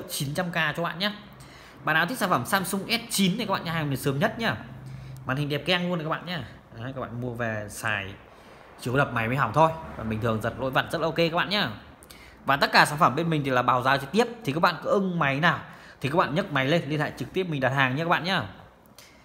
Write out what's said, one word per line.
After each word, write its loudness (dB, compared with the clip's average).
chín -4
trăm -4
K -2
cho -2
bạn -6
nhé. -2
Bạn 2
nào 4
thích -4
sản 0
phẩm 4
Samsung 0
S -4
chín 4
này -4
các -2
bạn -2
nhá, -4
hàng 0
mình -2
sớm -2
nhất 0
nhá. 0
Màn -2
hình -2
đẹp -2
keng 0
luôn 0
này -6
các -4
bạn -6
nhá. -8
Đấy, -8
các -8
bạn -8
mua -6
về -4
xài -4
chiếu -2
đập 2
máy 0
mới 0
hỏng 0
thôi. 6
Còn -6
bình -2
thường 0
giật -2
lỗi -2
vặt 2
rất -2
là 0
ok -2
các 2
bạn 0
nhá. 0
Và 4
tất 2
cả 8
sản 2
phẩm 6
bên 0
mình 2
thì -2
là 4
báo 4
giá 4
trực -6
tiếp. 4
Thì 0
các -2
bạn 4
cứ -2
ưng 2
máy 2
nào 4
thì -2
các -2
bạn 2
nhấc -2
máy 2
lên, 4
liên 0
hệ -2
trực -8
tiếp -2
mình -2
đặt 2
hàng 2
nhé -2
các -2
bạn 2
nhá. 0